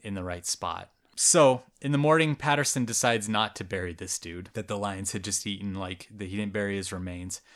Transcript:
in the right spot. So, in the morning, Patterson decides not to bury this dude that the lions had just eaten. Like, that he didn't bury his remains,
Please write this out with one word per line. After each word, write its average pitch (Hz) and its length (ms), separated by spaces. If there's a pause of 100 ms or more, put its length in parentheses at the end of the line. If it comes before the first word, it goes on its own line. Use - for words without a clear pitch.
in 104 100
the 95 100
right 90 220
spot. 90 460 (240)
So, 135 480 (180)
in 143 100
the 143 60
morning, 151 380
Patterson 139 500
decides 113 420
not 107 280
to - 80
bury 90 300
this 92 260
dude 87 340
that 107 140
the 107 100
lions 98 360
had 101 100
just 101 240
eaten. 98 260
Like, 92 420
that 101 140
he 98 80
didn't 104 160
bury 101 240
his 95 140
remains, 92 500 (140)